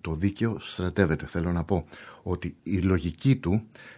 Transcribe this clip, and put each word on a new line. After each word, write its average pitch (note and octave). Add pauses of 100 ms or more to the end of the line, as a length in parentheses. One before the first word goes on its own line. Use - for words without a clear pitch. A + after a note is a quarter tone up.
το D#2+
δίκαιο G2
στρατεύεται. F2+
Θέλω F2
να E2+
πω F2 (380)
ότι F2+
η F#2+
λογική F#2
του G#2 (340)